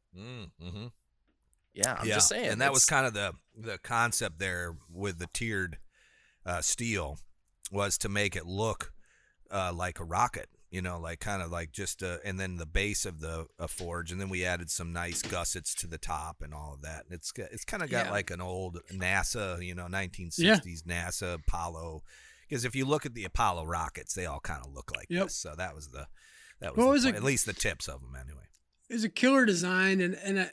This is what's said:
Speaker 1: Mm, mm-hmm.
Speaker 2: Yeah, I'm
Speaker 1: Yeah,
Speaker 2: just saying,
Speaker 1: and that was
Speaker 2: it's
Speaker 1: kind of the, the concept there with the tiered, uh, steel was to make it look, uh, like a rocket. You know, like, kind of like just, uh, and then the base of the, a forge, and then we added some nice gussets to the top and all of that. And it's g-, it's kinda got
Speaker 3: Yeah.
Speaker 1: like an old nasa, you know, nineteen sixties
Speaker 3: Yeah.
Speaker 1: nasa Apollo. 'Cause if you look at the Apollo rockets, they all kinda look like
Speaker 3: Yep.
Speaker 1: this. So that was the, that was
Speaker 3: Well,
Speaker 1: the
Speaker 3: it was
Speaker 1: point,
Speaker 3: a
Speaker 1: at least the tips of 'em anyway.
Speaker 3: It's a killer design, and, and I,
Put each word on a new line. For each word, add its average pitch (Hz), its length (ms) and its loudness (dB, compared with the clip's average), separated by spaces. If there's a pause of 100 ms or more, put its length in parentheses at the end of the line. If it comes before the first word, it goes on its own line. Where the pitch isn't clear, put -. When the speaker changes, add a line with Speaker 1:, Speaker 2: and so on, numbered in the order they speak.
(160)
Speaker 1:
Mm, 110 360 -12 (100)
mm-hmm. 95 260 -10 (840)
Speaker 2:
Yeah, 113 260 4
I'm - 80 -2
Speaker 1:
Yeah, 104 80 4
Speaker 2:
just 104 140 8
saying, 220 180 0
Speaker 1:
and 110 140 0
that 139 100 4
was 131 120 6
Speaker 2:
it's - 60 6
Speaker 1:
kind 160 180 6
of - 60 0
the, 101 200 -2 (240)
the 110 220 -8
concept 113 600 0
there 87 360 -2 (140)
with 90 280 -4
the 87 160 -6
tiered, 95 460 -2 (680)
uh, 87 160 -2
steel 92 560 0 (540)
was 101 260 2
to - 100 0
make 101 280 2
it 82 100 -6
look, 98 480 -2 (560)
uh, 92 240 -2
like 87 260 -4
a 87 40 -6
rocket. 92 460 0 (220)
You 92 100 -4
know, 90 180 -4
like, 82 220 -8
kind 101 200 -2
of 85 100 -6
like 85 200 -4
just, - 320 -4
uh, 87 220 -2
and 95 120 -4
then 90 200 -4
the 82 80 -6
base 98 400 2
of 82 160 -6
the, 82 240 -4 (120)
a 85 100 -6
forge, 85 440 -4
and 90 80 -4
then 98 80 -4
we 90 160 0
added 87 260 0
some 85 220 -4
nice 87 300 -2
gussets 87 540 -2
to - 120 -4
the 82 100 -8
top 78 440 -6
and 73 120 -8
all 76 200 -10
of 69 80 -14
that. 78 240 -10
And 87 80 -12
it's - 180 -8
g-, 107 180 -8
it's 113 140 -10
kinda 180 240 -4
got 120 200 2
Speaker 3:
Yeah. - 40 -2
Speaker 1:
like 101 180 0
an 90 120 -6
old 92 380 -6 (120)
nasa, 92 720 0
you 90 80 -6
know, 87 140 -8
nineteen 90 440 -4
sixties 160 540 4
Speaker 3:
Yeah. 85 220 -2
Speaker 1:
nasa 90 280 -2
Apollo. 82 680 -2 (460)
'Cause 123 160 0
if 120 100 -2
you 135 80 2
look 143 220 2
at 127 80 -6
the 113 100 -6
Apollo 90 440 2
rockets, 82 480 -2
they 90 100 -2
all 71 160 -4
kinda 67 260 -6
look 67 260 -12
like - 160 -8
Speaker 3:
Yep. 180 180 2
Speaker 1:
this. - 100 -6
So 78 180 -8
that 90 200 -4
was 73 140 -14
the, 67 180 -10 (520)
that - 140 -4
was - 40 2
Speaker 3:
Well, 240 100 8
Speaker 1:
the 269 40 10
Speaker 3:
it - 40 10
was 254 100 6
Speaker 1:
point, 254 100 6
Speaker 3:
a 104 40 -2
Speaker 1:
at - 40 -2
least 135 220 4
the 104 80 -2
tips - 340 0
of 65 160 -10
'em 64 120 -14
anyway. 67 280 -12 (460)
Speaker 3:
It's 220 160 0
a - 40 2
killer 262 360 8
design, 185 560 6
and, 180 140 2
and 196 260 0
I, 180 120 0